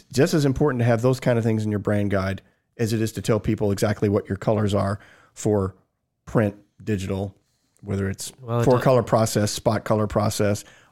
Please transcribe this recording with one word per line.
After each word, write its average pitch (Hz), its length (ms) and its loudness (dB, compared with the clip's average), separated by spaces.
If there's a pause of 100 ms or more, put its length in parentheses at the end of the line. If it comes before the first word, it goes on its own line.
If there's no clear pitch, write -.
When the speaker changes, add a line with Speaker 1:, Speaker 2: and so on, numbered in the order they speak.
(140)
Speaker 1:
just 170 200 2
as 151 120 2
important 139 340 0
to 117 60 0
have 117 160 2
those 127 180 2
kind 123 180 0
of 110 60 0
things 110 200 0
in 107 80 -2
your 104 80 -2
brand 104 320 -2
guide 95 300 -2 (360)
as 113 160 0
it 110 80 0
is 110 120 -2
to 98 80 -8
tell 110 180 0
people 107 320 -2
exactly 104 380 0
what - 180 0
your 98 100 -4
colors 107 360 0
are 98 260 -2 (340)
for 101 420 0 (500)
print, 104 300 0 (280)
digital, 98 520 -4 (460)
whether 98 280 -4
it's - 220 -10 (100)
Speaker 2:
Well, 120 200 -2
it 117 40 0
Speaker 1:
four 127 120 6
Speaker 2:
do- 120 60 -2
Speaker 1:
color 127 200 4
process, 110 480 0
spot - 340 -2
color 107 220 0
process, 104 560 -2 (280)